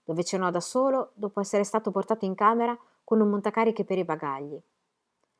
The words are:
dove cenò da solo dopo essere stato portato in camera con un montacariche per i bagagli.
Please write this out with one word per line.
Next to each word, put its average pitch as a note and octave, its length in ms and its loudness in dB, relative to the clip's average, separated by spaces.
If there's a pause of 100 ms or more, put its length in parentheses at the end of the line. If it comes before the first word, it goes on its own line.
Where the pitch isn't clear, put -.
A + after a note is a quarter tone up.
dove E3 220 -2
cenò F#3 260 0
da F3 100 0
solo C4 540 0
dopo G3+ 260 -6
essere G3+ 240 0
stato A3 260 -2
portato G3+ 340 -2
in F#3+ 100 -2
camera A#3 420 2 (280)
con A3+ 160 4
un G#3 80 6
montacariche G#3+ 560 0
per F#3+ 120 -2
i F#3 80 0
bagagli. D3 560 -6 (800)